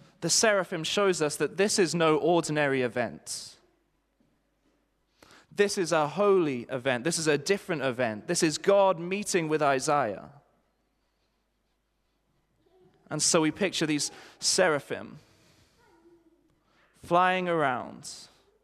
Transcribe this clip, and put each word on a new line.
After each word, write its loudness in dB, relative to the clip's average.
the -4
seraphim 2
shows 0
us 0
that -4
this 2
is 2
no 4
ordinary 0
event. -6
This 2
is -2
a 2
holy 2
event. -2
This -2
is -2
a 4
different -4
event. -2
This -2
is 0
God 4
meeting -2
with 0
Isaiah. 0
And -4
so 4
we 2
picture -2
these -2
seraphim -2
flying 2
around, -2